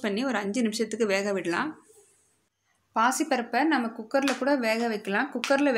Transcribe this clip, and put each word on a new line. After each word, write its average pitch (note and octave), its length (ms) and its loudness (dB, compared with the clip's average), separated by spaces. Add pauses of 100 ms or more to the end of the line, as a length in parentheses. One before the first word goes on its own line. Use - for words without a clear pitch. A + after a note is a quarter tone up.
பண்ணி G#3 240 -2
ஒரு A3 140 0
அஞ்சு G3+ 240 -2
நிமிஷத்துக்கு A3 460 -2
வேக G3+ 240 0
விடலாம். F3+ 340 -2 (1300)
பாசிப்பருப்பை B3 600 2 (100)
நம்ம C4 160 2 (100)
குக்கர்ல C4 420 0
கூட C4 120 0 (140)
வேக A3 260 0
வைக்கலாம். G#3+ 420 -2
குக்கர்ல C#4 460 2